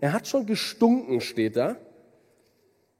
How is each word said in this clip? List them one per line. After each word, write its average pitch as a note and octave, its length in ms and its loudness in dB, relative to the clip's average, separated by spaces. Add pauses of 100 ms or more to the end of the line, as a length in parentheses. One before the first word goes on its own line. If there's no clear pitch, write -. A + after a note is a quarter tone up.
Er C#3+ 120 0
hat - 160 -4
schon C4 180 0
gestunken, A3 760 2
steht A2 360 -2
da. B2 200 0 (1200)